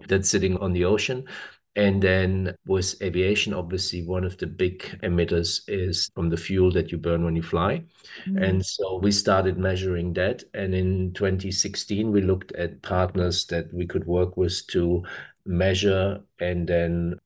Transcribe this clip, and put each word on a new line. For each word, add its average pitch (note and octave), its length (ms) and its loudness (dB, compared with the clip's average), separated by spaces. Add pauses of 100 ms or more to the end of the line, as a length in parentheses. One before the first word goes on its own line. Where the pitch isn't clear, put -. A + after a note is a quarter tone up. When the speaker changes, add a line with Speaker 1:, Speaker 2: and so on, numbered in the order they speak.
Speaker 1:
that's G2 220 2
sitting F#2+ 260 2
on F#2 160 -2
the F2+ 120 2
ocean. B2+ 400 0 (520)
And G2+ 240 4
then F#2 540 2 (120)
with F#2 360 0
aviation, F#2 500 0
obviously, F2+ 540 -4
one F#2 180 -2
of F2+ 140 -4
the F2 80 -6
big F2+ 320 -2 (240)
emitters F2 640 0
is F#2 460 -2
from E2+ 160 0
the E2 80 0
fuel F#2 320 4
that E2+ 220 0
you E2+ 40 -4
burn E2+ 280 0
when E2 120 0
you E2 60 -2
fly. G2+ 400 0 (440)
Speaker 2:
Mm. F#3+ 160 -2
Speaker 1:
And F#2+ 220 2
so F#2+ 380 -6
we G2+ 80 4
started F#2+ 480 2
measuring F#2 560 -2
that. F#2+ 300 -2 (100)
And G2 180 -4
in F#2 400 0
twenty F#2+ 380 0
sixteen, G2+ 640 -2
we G2+ 100 4
looked F#2 300 0
at E2+ 300 -6
partners F2+ 640 0
that E2 280 -4
we F2 120 -2
could F2+ 200 -4
work F2+ 300 2
with F2+ 320 0
to F2 340 2 (420)
measure F#2+ 800 2 (160)
and F2 280 -2
then E2+ 600 0